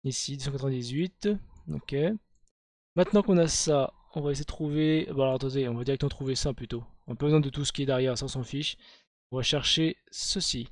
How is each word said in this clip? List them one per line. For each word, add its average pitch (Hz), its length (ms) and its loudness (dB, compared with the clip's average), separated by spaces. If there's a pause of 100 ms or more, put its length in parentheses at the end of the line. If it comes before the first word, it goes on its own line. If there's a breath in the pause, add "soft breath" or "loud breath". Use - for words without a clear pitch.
Ici, 139 340 -4
deux 135 60 -8
cent 139 80 -4
quatre-vingt-dix-huit. 135 760 -2 (440)
Ok. 143 220 -6 (1000)
Maintenant 190 280 6
qu'on 185 160 6
a 165 80 6
ça, 147 440 2 (220)
on 156 80 -4
va 143 100 0
essayer 139 120 -2
de - 40 -6
trouver. 156 600 0
Bon, 135 160 0
alors 131 100 4
attendez, 131 340 0
on 120 60 -2
va 117 100 -4
directement 135 260 0
trouver 135 260 -4
ça 139 180 -2
plutôt. 117 320 -8 (220)
On - 40 -10
n'a 117 60 -6
pas 143 80 -2
besoin 151 140 6
de 143 100 2
tout 143 160 -4
ce - 80 -4
qui - 80 -4
est 135 60 0
derrière, 131 280 2
ça 139 100 -4
on 131 40 -8
s'en 127 140 -6
fiche. 143 340 -6 (540 loud breath)
On 127 60 -4
va 127 60 -2
chercher 160 540 2 (140)
ceci. - 600 -4